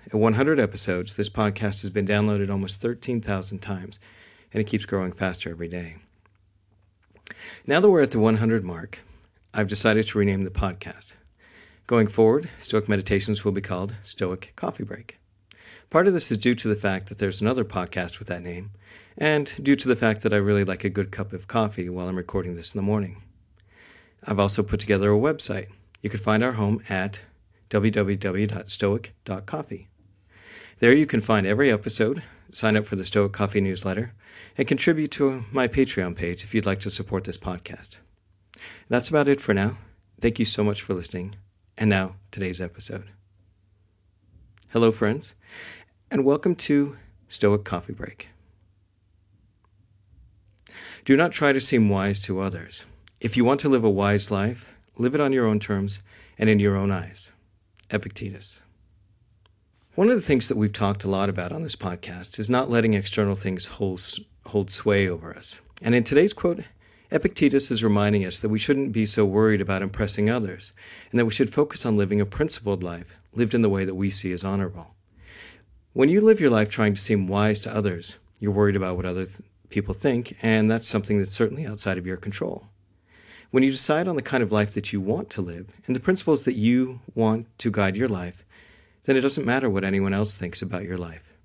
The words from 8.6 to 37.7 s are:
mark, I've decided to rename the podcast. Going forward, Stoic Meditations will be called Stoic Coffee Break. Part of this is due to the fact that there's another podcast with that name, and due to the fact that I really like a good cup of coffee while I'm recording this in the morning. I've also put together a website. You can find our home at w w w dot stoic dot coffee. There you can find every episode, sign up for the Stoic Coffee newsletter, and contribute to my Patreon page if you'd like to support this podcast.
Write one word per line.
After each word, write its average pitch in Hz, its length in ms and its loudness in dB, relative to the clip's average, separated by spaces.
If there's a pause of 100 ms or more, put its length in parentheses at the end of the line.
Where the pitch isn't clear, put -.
mark, 85 340 -10 (560)
I've 104 140 0
decided 107 400 2
to 107 100 -2
rename 98 240 2
the 95 80 -4
podcast. - 640 -6 (720)
Going 113 220 4
forward, 113 500 4
Stoic 104 300 -2
Meditations 98 560 0
will 101 80 0
be 95 80 -4
called 98 420 -6
Stoic - 540 -8
Coffee - 280 -8
Break. - 340 -14 (720)
Part 180 180 4
of 185 60 6
this - 180 0
is 110 60 0
due 123 180 2
to 113 120 -4
the 104 60 2
fact 98 340 -4
that 107 100 -14
there's 98 220 -2
another 120 240 0
podcast 90 540 -6
with - 100 -16
that 87 140 -8
name, 90 280 -12 (460)
and 151 460 0
due 139 140 4
to 131 100 -4
the 123 80 4
fact 107 280 2
that 107 100 0
I 104 60 4
really 101 260 2
like 92 180 -4
a 101 80 -2
good 95 220 -4
cup 101 200 -8
of 92 140 -12
coffee 104 420 -2
while 90 200 -6
I'm 92 80 -4
recording 90 400 -6
this - 180 -10
in 107 40 -6
the 98 40 -2
morning. 101 400 -2 (1040)
I've 104 140 0
also 98 240 2
put 104 160 -2
together 104 320 2
a 104 60 4
website. 113 500 -2 (320)
You 104 100 -6
can 107 80 -6
find 107 240 2
our 127 100 0
home 104 360 -2
at 98 340 -6 (460)
w 107 220 2
w 101 280 0
w 101 280 -2
dot 104 240 -6
stoic 104 440 -2 (100)
dot 98 220 -10
coffee. - 420 -10 (880)
There 120 160 8
you 151 120 6
can 120 160 0
find 104 240 4
every 117 260 4
episode, 113 500 0 (280)
sign 107 260 2
up 107 80 0
for 101 120 -6
the 95 80 -6
Stoic 101 280 0
Coffee 101 300 0
newsletter, 95 500 -4 (460)
and 135 100 0
contribute 151 440 0
to 135 380 0
my 127 180 2
Patreon 98 460 0
page 87 300 -6
if - 100 -6
you'd 104 120 0
like 98 140 -2
to 98 100 -6
support 95 340 -4
this - 140 -6
podcast. - 580 -10 (920)